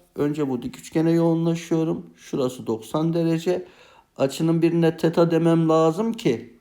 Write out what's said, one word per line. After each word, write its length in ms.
Önce 320
bu 140
dik 160
üçgene 320
yoğunlaşıyorum. 960
Şurası 500
doksan 460
derece. 540
Açının 460
birine 340
teta 340
demem 380
lazım 440
ki 480